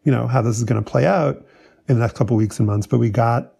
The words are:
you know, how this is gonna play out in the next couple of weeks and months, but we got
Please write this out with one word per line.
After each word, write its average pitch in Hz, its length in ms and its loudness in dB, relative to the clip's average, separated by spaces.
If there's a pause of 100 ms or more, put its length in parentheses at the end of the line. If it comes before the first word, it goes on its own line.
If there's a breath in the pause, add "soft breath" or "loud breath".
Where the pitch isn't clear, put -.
you 147 80 2
know, 117 160 0
how 123 140 0
this 113 160 0
is 120 60 -4
gonna 107 180 -2
play 127 240 0
out 165 400 0 (440 soft breath)
in 127 60 2
the 117 60 2
next 117 140 -2
couple 117 200 0
of - 20 4
weeks 107 220 0
and 107 80 2
months, 107 200 -2
but 127 100 0
we 117 120 2
got 117 500 0